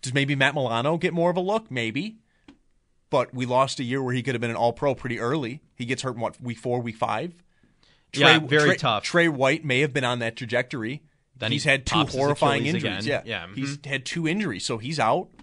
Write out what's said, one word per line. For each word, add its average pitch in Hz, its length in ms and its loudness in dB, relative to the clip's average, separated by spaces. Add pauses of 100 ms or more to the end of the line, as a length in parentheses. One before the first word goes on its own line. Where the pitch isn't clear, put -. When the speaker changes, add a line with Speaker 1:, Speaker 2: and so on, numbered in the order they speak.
Speaker 1:
Does 127 120 -8
maybe 139 200 2
Matt 139 220 4
Milano 131 420 0
get 165 160 -2
more 170 160 2
of 175 80 0
a 185 40 0
look? 214 280 -2
Maybe. 127 500 -4 (880)
But 131 240 0
we 123 120 -4
lost 127 340 2
a 139 40 -2
year 127 180 -2
where 123 120 -2
he 127 100 0
could 135 120 -2
have 113 40 -2
been 117 120 -2
an 117 40 -4
All-Pro 120 400 2
pretty 120 240 -6
early. 127 420 -4 (140)
He - 100 -8
gets 123 180 -4
hurt 127 120 -4
in, 117 60 -8
what, - 180 -4
week 123 200 -8
four, 123 200 -2
week 117 160 -6
five? 117 380 -4 (800)
Speaker 2:
Yeah, 139 240 8
Speaker 1:
Trey, 156 100 0
Speaker 2:
very 147 220 6
Speaker 1:
Trey, 143 80 4
Speaker 2:
tough. 113 260 0
Speaker 1:
Trey 170 240 4
White 147 380 2
may 127 160 2
have 147 120 0
been 135 120 -2
on 123 140 0
that 113 180 -4
trajectory. 120 640 -4 (340)
Speaker 2:
Then 113 160 -4
Speaker 1:
He's 143 120 -2
Speaker 2:
he 147 80 0
Speaker 1:
had 135 160 0
two - 80 -2
Speaker 2:
pops 110 180 2
his 131 80 0
Speaker 1:
horrifying 143 400 2
Speaker 2:
Achilles 143 220 0
Speaker 1:
injuries. 101 240 -4
Speaker 2:
again. 139 180 -2
Speaker 1:
Yeah. 101 220 -8
Speaker 2:
Yeah, 95 80 -16
Speaker 1:
He's 139 220 -6
Speaker 2:
mm-hmm. 143 120 -14
Speaker 1:
had 135 160 -4
two 165 220 -4
injuries, 160 380 -2
so 123 120 -2
he's 139 220 -6
out. 123 300 2 (140)